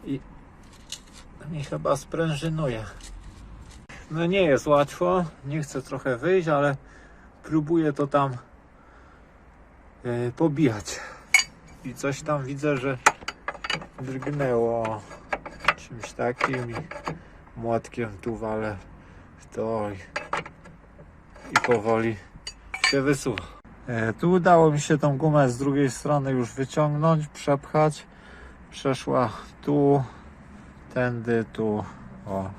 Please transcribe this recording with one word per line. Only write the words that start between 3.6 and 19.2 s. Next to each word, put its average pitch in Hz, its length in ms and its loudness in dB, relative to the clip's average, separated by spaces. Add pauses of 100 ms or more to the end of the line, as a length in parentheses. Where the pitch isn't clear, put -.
No, 160 160 0
nie 190 160 4
jest 139 240 4
łatwo, 170 580 4 (200)
nie 147 180 -4
chcę 139 200 -6
trochę 131 340 -4
wyjść, 165 320 2
ale 143 280 2 (680)
próbuję 156 500 2
to 143 140 0
tam, 139 300 2 (1700)
e, 120 280 -2
pobijać. 139 680 0 (840)
I 123 100 -8
coś 139 280 -4
tam 147 220 -2
widzę, 143 320 0
że 127 220 -2 (1000)
drgnęło 123 1000 0 (760)
czymś - 360 -14
takim 123 580 -2
i 113 40 -8 (840)
młotkiem 113 640 -4
tu 113 160 -6
walę 110 400 -4 (640)